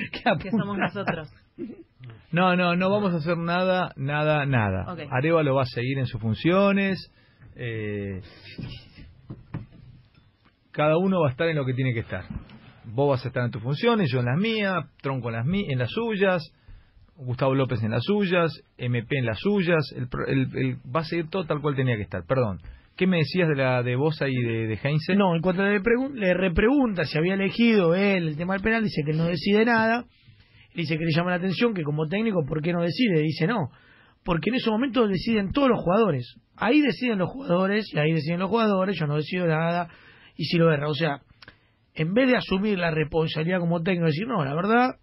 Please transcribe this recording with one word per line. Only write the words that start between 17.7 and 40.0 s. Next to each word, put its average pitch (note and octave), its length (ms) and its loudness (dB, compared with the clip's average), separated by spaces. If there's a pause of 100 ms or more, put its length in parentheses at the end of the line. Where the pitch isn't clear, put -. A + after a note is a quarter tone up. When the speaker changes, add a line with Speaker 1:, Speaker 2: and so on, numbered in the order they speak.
Speaker 3:
en A2 80 0
las A#2 120 0
suyas, F3+ 480 2 (260)
M B2 260 -2
P C#3+ 160 -4
en B2 60 -2
las A2 140 -2
suyas, F3 560 0
el B2+ 140 -6
pro-, C#3+ 180 -4
el, C3 280 0
el, C3 200 -2 (180)
va D#3+ 80 0
a - 20 -6
seguir D#3+ 260 -6
todo F#3 160 -4
tal D3+ 160 -4
cual D3 140 -2
tenía B2+ 200 0
que G#2 80 -4
estar, F#2 220 -8
perdón. A#2 340 -2 (380)
¿Qué F3+ 100 2
me F#3 100 2
decías E3 300 2
de D3+ 80 2
la, B2+ 280 2
de B2 120 -2
Bosa D3+ 320 0
y C3 80 -2
de, A2+ 320 0
de G#2+ 160 -4
Heinze? D3+ 320 0
Speaker 1:
No, G3 200 4
en E3 60 -2
cuanto F#3 220 0
le G3+ 180 2
pregun-, B3 320 0
le A3 200 0
repregunta G3 720 2
si D3+ 120 -4
había F3 180 2
elegido G3 600 4
él F#3+ 340 2
el D3 80 -4
tema F3 160 -4
del G3 100 -4
penal, A3+ 200 2
dice D#3+ 220 -2
que D#3 80 0
no D#3+ 120 2
decide F#3+ 400 2
nada, A#3 400 2 (680)
dice E3 220 -2
que D#3+ 80 -4
le E3 100 2
llama F3 160 2
la F3+ 60 0
atención G3 360 0
que F3+ 100 -4
como D3+ 240 -2
técnico, G3 400 0
¿por D#3 140 -4
qué E3+ 120 0
no E3+ 80 0
decide? F3 400 2
Dice, D#3+ 260 0
"No, G3 220 -2 (560)
porque E3+ 240 0
en B3 60 0
ese A#3 140 -2
momento A3+ 380 2
deciden G3+ 440 0
todos C#4 180 2
los A3 100 2
jugadores, E3+ 560 0 (220)
ahí C#4 240 4
deciden A#3 380 0
los E3+ 100 0
jugadores, G3+ 640 0
y - 40 -4
ahí D3+ 140 2
deciden E3 280 0
los F#3+ 100 -2
jugadores, G3+ 500 2
yo D#3 80 0
no D3 80 -2
decido E3+ 320 -2
nada", E3 400 0 (480)